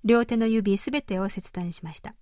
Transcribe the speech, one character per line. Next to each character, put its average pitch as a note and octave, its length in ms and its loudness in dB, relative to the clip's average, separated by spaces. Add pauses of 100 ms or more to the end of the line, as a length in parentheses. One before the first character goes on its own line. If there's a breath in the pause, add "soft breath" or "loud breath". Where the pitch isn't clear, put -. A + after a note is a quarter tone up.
両 A#3 220 6
手 A#3 100 -2
の A3+ 120 2
指 G3+ 320 2
す - 100 -6
べ C#4+ 140 -2
て F#3 160 -4
を G3 100 -2
切 - 240 -10
断 F3 180 -6
し - 120 -12
ま D#3+ 100 -10
し - 60 -16
た。 - 220 -16